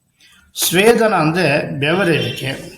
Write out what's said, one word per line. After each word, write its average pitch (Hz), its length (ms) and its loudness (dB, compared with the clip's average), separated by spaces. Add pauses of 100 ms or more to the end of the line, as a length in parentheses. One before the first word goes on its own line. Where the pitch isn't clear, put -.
(560)
ಸ್ವೇದನ 214 580 2
ಅಂದ್ರೆ 160 680 0
ಬೆವರಿಕೆ, 139 720 -2 (260)